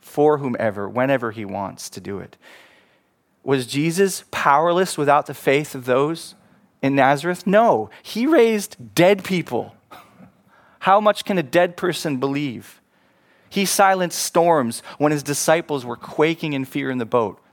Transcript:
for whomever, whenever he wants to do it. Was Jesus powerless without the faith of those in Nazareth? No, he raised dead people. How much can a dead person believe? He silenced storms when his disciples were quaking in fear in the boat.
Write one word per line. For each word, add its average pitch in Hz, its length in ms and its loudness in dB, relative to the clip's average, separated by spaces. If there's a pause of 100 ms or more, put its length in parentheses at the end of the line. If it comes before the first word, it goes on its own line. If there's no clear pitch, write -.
for 151 360 2
whomever, 110 480 -4
whenever 120 440 -2
he 107 160 -10
wants 95 420 -10
to 101 140 -16
do 98 160 -10
it. 90 180 -18 (1080)
Was 131 240 0
Jesus 165 640 -2
powerless 170 680 2
without 143 260 4
the - 80 -12
faith 147 420 0
of 127 120 -12
those 147 480 0 (480)
in 139 120 0
Nazareth? 143 520 2
No, 185 420 4 (140)
he 233 240 -4
raised 220 680 0
dead 185 300 4
people. 123 500 -6 (1080)
How 196 200 4
much 208 240 0
can 196 140 -2
a 165 40 2
dead 175 360 0
person 160 400 -4
believe? 139 600 -6 (720)
He 202 140 -2
silenced 185 540 2
storms 160 640 0 (160)
when 151 140 2
his 143 100 -2
disciples 143 640 -2
were 120 120 -10
quaking 160 560 -2
in 135 120 -4
fear 135 260 -6
in 127 80 -4
the 117 80 -6
boat. 113 340 -2 (120)